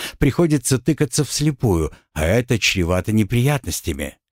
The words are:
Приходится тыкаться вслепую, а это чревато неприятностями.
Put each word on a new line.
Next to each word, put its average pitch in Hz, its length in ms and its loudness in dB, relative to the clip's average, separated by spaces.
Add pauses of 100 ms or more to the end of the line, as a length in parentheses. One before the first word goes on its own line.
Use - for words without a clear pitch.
(200)
Приходится 147 600 2
тыкаться 151 440 0
вслепую, 120 720 0 (200)
а 78 120 -2
это 117 340 2
чревато 90 540 0
неприятностями. 110 1040 -2 (140)